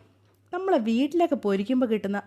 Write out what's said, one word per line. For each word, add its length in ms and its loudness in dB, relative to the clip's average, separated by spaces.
നമ്മളെ 240 2
വീട്ടിലൊക്കെ 460 2
പൊരിക്കുമ്പോൾ 440 0
കിട്ടുന്ന 340 -2